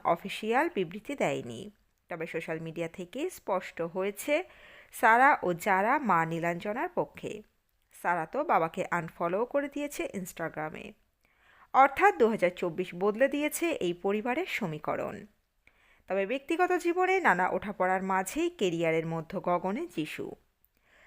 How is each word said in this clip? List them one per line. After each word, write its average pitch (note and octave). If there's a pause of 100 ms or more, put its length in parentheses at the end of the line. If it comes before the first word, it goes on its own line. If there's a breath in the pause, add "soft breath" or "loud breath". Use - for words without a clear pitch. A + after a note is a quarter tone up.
অফিসিয়াল A3+
বিবৃতি G3+
দেয়নি। C#3 (380)
তবে E3+
সোশ্যাল D#3+
মিডিয়া E3
থেকে A3
স্পষ্ট -
হয়েছে G3+ (480 loud breath)
সারা B3+
ও F3+
যারা G3+
মা F3+
নীলাঞ্জনার E3+
পক্ষে। - (600)
সারা F3
তো C#4
বাবাকে F#3
আনফলো F3
করে C#4+
দিয়েছে D4
Instagram-এ। D#3+ (840 soft breath)
অর্থাৎ C#4
দু A3+
হাজার F3+
চব্বিশ F3+
বদলে G#3+
দিয়েছে D4
এই F3
পরিবারের G#3+
সমীকরণ। - (840 soft breath)
তবে G3
ব্যক্তিগত D#4+
জীবনে F#4
নানা G#3+
ওঠাপড়ার F#3+
মাঝেই F#3+
ক্যারিয়ারের E3
মধ্য E3
গগনে F#3
যিশু। - (760 soft breath)